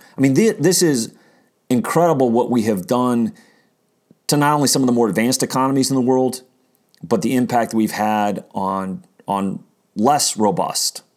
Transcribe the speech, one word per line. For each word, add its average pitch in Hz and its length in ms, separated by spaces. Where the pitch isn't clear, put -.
I - 20
mean, 135 140
thi-, 208 240
this 175 240
is 135 320
incredible 135 600
what 117 200
we 120 120
have 104 260
done 123 460
to 147 100
not 147 180
only 147 120
some 139 160
of 127 60
the 123 40
more 120 160
advanced 117 360
economies 131 480
in - 20
the 131 80
world, 127 400
but 107 180
the 123 140
impact 120 360
we've 110 200
had 104 600
on, 95 520
on 98 340
less 139 420
robust 95 680